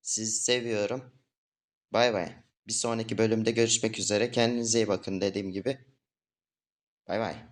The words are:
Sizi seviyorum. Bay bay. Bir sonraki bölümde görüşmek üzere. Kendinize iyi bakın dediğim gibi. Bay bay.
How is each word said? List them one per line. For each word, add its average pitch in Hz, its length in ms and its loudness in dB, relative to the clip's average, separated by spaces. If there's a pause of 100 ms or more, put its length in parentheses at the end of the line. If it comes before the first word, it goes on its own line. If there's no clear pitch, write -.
Sizi 110 300 -4
seviyorum. 120 800 -2 (800)
Bay 117 200 4
bay. 90 300 -4 (240)
Bir 117 60 -6
sonraki 113 440 -2
bölümde 113 340 4
görüşmek 113 480 2
üzere. 104 320 0
Kendinize 117 480 2
iyi 107 80 2
bakın 95 340 -2
dediğim 98 300 -2
gibi. 98 340 -4 (1200)
Bay 95 120 -2
bay. 92 160 -4 (160)